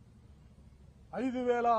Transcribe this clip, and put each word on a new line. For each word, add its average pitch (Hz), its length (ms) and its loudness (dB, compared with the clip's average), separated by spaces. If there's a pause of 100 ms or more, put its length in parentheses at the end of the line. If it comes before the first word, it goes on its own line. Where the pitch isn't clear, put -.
(1200)
ఐదు 254 260 -4
వేల 240 200 0 (100)